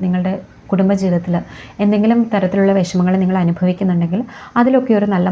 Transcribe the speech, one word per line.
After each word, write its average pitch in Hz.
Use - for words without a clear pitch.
നിങ്ങളുടെ 180
കുടുംബജീവിതത്തിൽ 185
എന്തെങ്കിലും 214
തരത്തിലുള്ള 196
വിഷമങ്ങൾ 180
നിങ്ങൾ 185
അനുഭവിക്കുന്നുണ്ടെങ്കിൽ 180
അതിലൊക്കെ 254
ഒരു 208
നല്ല 180